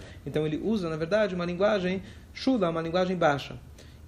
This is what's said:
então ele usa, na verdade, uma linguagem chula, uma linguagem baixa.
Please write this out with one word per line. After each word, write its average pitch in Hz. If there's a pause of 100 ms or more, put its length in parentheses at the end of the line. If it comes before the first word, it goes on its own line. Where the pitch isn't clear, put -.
(260)
então 156
ele 156
usa, 185
na 160
verdade, 185
uma 175
linguagem 185 (300)
chula, 220
uma 165
linguagem 180
baixa. 147 (500)